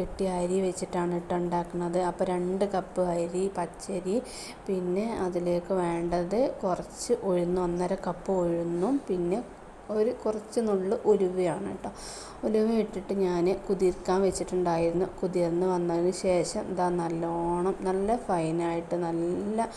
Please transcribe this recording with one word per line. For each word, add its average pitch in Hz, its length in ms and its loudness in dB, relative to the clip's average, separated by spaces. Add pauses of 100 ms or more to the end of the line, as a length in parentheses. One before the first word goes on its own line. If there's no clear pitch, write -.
കിട്ടിയ 185 400 -2
അരി 180 260 2
വെച്ചിട്ടാണ് 175 640 -2
ട്ടോ 180 160 0
ഉണ്ടാക്കുന്നത്. 175 560 0 (100)
അപ്പോൾ 180 240 0
രണ്ട് 180 400 0
കപ്പ് 185 300 0 (100)
അരി, 175 320 0 (140)
പച്ചരി, 185 580 -2 (500)
പിന്നെ 185 400 0 (200)
അതിലേക്ക് 175 460 0 (100)
വേണ്ടത് 175 560 0 (260)
കുറച്ച് - 460 -2 (180)
ഉഴുന്ന്, 180 380 2
ഒന്നര 180 260 0 (140)
കപ്പ് 175 240 -4 (100)
ഉഴുന്നും, 175 540 0 (120)
പിന്നെ 180 320 0 (580)
ഒരു 220 220 4
കുറച്ച് 214 460 -2
നുള്ള് 190 300 2 (140)
ഉലുവയാണ് 185 600 2 (100)
ട്ടോ. 202 100 -8 (560)
ഉലുവ 220 220 4 (140)
ഇട്ടിട്ട് 196 320 -4 (100)
ഞാൻ 175 220 2 (200)
കുതിർക്കാൻ 185 600 2
വെച്ചിട്ടുണ്ടായിരുന്നു. 175 800 2 (120)
കുതിർന്ന് 175 540 2
വന്നതിന് 175 480 2
ശേഷം 180 420 2 (100)
ഇതാ 180 140 2 (140)
നല്ലോണം 170 720 0 (140)
നല്ല 196 280 2 (120)
ഫൈനായിട്ട് 170 680 0 (100)
നല്ല 180 720 0